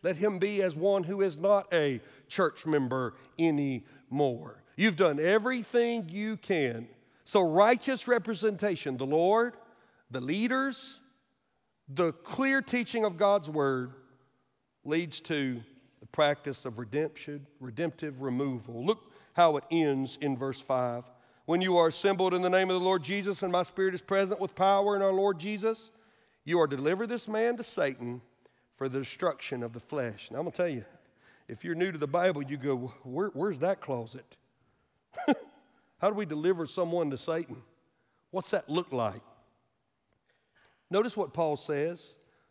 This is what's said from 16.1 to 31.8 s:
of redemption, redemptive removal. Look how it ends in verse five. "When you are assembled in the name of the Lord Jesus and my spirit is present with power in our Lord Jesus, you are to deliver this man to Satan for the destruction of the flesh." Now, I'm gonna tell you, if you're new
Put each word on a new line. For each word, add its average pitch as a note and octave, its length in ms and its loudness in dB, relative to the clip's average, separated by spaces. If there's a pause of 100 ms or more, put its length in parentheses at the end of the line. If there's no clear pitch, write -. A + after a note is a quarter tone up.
of A#2 140 -8
redemption, C#3+ 680 -6 (120)
redemptive C3+ 640 -8
removal. B2 640 -4
Look G#3+ 300 -2 (200)
how E3 240 6
it C3+ 140 -4
ends C#3 480 2
in C#3 160 -2
verse C3 240 -6
five. B2 500 -2 (360)
"When E3+ 160 2
you F#3 160 4
are E3 100 8
assembled F#3 460 2
in F3+ 80 2
the F3+ 80 2
name F#3 200 4
of F#3 40 2
the F#3 120 0
Lord F#3 180 2
Jesus G3 400 -4
and F3+ 80 -2
my F3+ 120 2
spirit F#3+ 300 0
is F3 80 -8
present G3 380 0
with F#3+ 160 -6
power G3 400 4
in G3 60 0
our G3 120 4
Lord G3 260 2
Jesus, G#3+ 520 -4 (520)
you E3+ 160 2
are D#3 80 6
to C#3 80 -2
deliver F3+ 320 0
this A3+ 200 -6
man A3+ 300 0
to A#3 60 -10
Satan B2 580 -4 (540)
for C3+ 140 -4
the C3 100 -4
destruction C3+ 640 -4
of A#2 100 -8
the A#2+ 60 -12
flesh." A#2+ 520 -6
Now, B2 80 -8
I'm C#3+ 60 -4
gonna B2 100 -6
tell F3+ 120 0
you, B2 180 -6 (640)
if A2+ 160 -14
you're E3+ 120 -4
new F3+ 160 0